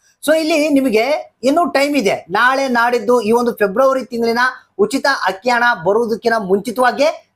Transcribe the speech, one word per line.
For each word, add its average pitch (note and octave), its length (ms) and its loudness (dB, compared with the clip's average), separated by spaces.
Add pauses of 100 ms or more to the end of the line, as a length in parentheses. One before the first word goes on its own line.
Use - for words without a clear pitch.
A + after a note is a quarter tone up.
(260)
So D#4 140 4
ಇಲ್ಲಿ D#4 280 0
ನಿಮಗೆ C4+ 720 0
ಇನ್ನೂ D4+ 220 2
ಟೈಮ್ C#4+ 320 0
ಇದೆ. F#3+ 340 -2
ನಾಳೆ C4 380 0
ನಾಡಿದ್ದು A#3+ 520 0
ಈ G#3 120 0
ಒಂದು A#3+ 220 0
ಫೆಬ್ರವರಿ C4 500 0
ತಿಂಗಳಿನ A#3 340 -2 (400)
ಉಚಿತ A3 280 0 (220)
ಅಕ್ಕಿ F#3+ 220 -4
ಹಣ A#3+ 140 2 (200)
ಬರುವುದಕ್ಕಿಂತ A3 540 0
ಮುಂಚಿತವಾಗಿ G#3+ 680 0 (320)